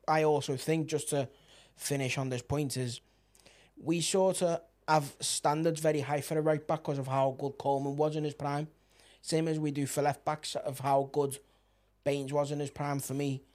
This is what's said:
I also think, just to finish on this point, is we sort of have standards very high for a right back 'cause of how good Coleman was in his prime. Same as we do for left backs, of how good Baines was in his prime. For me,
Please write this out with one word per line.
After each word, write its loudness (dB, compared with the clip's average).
I 4
also 2
think, 0
just -4
to 0
finish -2
on -2
this -4
point, -2
is -4
we 0
sort 2
of 2
have 4
standards 2
very 2
high -2
for -2
a 4
right 2
back -2
'cause -2
of -4
how 2
good -6
Coleman 0
was 0
in -2
his -4
prime. -4
Same 0
as 0
we 0
do -2
for -2
left 0
backs, -4
of -6
how 2
good 0
Baines -2
was 0
in -4
his -4
prime. -4
For -6
me, -2